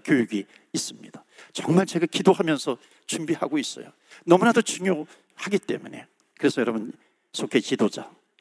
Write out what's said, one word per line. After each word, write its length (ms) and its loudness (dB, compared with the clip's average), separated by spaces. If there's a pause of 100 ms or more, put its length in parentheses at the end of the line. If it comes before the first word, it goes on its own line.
교육이 420 0 (280)
있습니다. 520 -10 (280)
정말 340 2
제가 180 0
기도하면서 720 0 (300)
준비하고 500 -4
있어요. 340 -6 (340)
너무나도 360 6
중요하기 1040 -4
때문에. 400 -8 (320)
그래서 240 0
여러분, 320 -2 (400)
속회 280 -2
지도자 500 -2 (300)